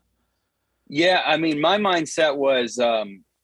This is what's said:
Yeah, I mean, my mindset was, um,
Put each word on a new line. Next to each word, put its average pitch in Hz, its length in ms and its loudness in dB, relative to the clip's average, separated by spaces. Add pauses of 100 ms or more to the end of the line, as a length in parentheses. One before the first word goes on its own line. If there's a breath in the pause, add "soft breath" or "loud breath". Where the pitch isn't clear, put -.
(880)
Yeah, 165 360 2
I 151 120 2
mean, 156 240 -2
my 175 160 2
mindset 165 580 0
was, 127 440 0
um, 107 440 -2 (200)